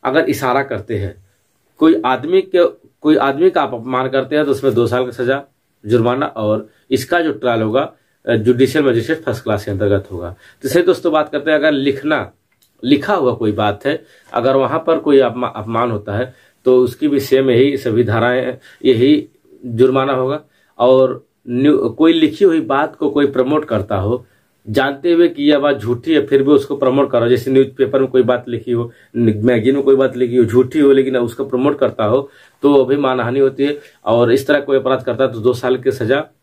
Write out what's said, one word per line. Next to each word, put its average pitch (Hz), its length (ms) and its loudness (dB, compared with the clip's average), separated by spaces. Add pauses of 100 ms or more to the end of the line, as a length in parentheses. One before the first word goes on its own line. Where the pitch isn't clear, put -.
अगर 135 260 0
इशारा 135 340 -2
करते 104 340 -8
हैं, 98 280 -10 (520)
कोई 160 280 4
आदमी 147 360 0
के, 185 240 0 (360)
कोई 151 140 2
आदमी 139 340 2
का 175 120 -2
आप 127 120 -4
अपमान 127 360 -4
करते 131 260 -2
हैं 147 100 0
तो 139 60 -2
उसमें 131 220 0
दो 120 140 2
साल 123 180 -2
की 123 60 -10
सजा, 131 320 -4 (420)
जुर्माना 120 400 0
और 107 440 -4 (220)
इसका 151 300 -2
जो 156 100 -2
ट्रायल 117 300 -2
होगा, 123 320 -2 (340)
अ, 120 80 0
जुडिशियल 127 500 2
मजिस्ट्रेट 117 360 -2
फर्स्ट - 220 -8
क्लास 104 220 -4
के 107 60 -6
अंतर्गत 98 400 -2
होगा। 90 240 -12 (260)
तीसरे 151 200 0
दोस्तों 170 320 0
बात 156 160 0
करते 147 220 -4
हैं, 151 60 2
अगर 151 140 2
लिखना, 135 600 -2 (520)
लिखा 131 300 0
हुआ 135 200 0
कोई 110 180 -2
बात 104 340 -2
है, 151 180 -4 (300)
अगर 123 220 0
वहाँ 135 320 0
पर 160 120 0
कोई 139 200 4
अपमा-, 123 360 -2
अपमान 113 360 -4
होता 101 220 -8
है 123 200 -6 (320)
तो 127 140 6
उसकी 127 280 0
भी 143 120 0
सेम 135 300 2
यही 131 280 4
सभी 120 260 0
धाराएं, 123 540 -2 (280)
यही 131 420 2 (380)
जुर्माना 131 480 0
होगा। 131 280 -4 (380)
और 127 460 2 (240)
न्यू-, 135 460 0
कोई 165 180 4
लिखी 160 320 0
हुई 165 160 4
बात 139 340 -4
को 147 140 -4
कोई 143 160 0
प्रमोट 139 400 -2
करता 104 300 -4
हो, 107 300 -4 (440)
जानते 139 420 -2
हुए 170 160 4
कि 143 160 -4
यह 147 160 4
बात 143 180 0
झूठी 120 360 -4
है, 147 120 2
फिर 139 180 2
भी 139 80 2
उसको 143 260 2
प्रमोट 135 340 0
करो, 117 180 0
जैसे 123 220 0
न्यूज़पेपर 131 480 0
में 131 80 0
कोई 127 160 2
बात 120 240 0
लिखी 120 240 -8
हो, 120 200 -4 (240)
मैगजीन 117 600 2
में 139 80 -2
कोई 135 120 4
बात 131 220 0
लिखी 120 180 -2
हो, 120 100 6
झूठी 127 340 2
हो, 139 120 6
लेकिन 131 260 2
उसको 120 280 -4
प्रमोट 139 340 -2
करता 117 260 -2
हो, 131 240 0 (320)
तो 143 120 4
वो 135 120 6
भी 135 100 0
मानहानि 131 440 -2
होती 135 260 0
है। 147 140 -4 (260)
और 98 260 2
इस 135 160 0
तरह 147 120 2
कोई 143 180 0
अपराध 127 260 -2
करता 120 200 -2
है 127 100 -2
तो 113 60 -10
दो 120 140 2
साल 127 240 -2
की 127 140 -2
सजा 131 340 -2 (180)